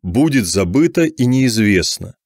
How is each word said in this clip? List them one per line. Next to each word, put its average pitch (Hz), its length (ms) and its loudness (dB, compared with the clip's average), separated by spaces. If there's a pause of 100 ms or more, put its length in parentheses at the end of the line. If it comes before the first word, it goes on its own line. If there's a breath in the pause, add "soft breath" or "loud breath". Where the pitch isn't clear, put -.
будет 127 420 0
забыта 139 600 0
и 131 200 -2
неизвестна. 110 880 0 (100)